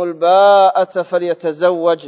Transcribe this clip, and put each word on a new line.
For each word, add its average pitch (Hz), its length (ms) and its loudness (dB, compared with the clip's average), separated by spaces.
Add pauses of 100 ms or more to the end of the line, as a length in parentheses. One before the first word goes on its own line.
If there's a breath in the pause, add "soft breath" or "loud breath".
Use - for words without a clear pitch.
albaa'ata 185 1000 2
falyatazawwaj." 170 1040 -4